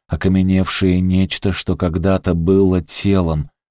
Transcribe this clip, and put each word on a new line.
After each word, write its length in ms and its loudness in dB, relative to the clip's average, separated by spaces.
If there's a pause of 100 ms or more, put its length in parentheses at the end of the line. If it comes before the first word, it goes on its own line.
окаменевшее 920 0
нечто, 520 0
что 240 -4
когда-то 580 0
было 460 2
телом, 720 -2 (200)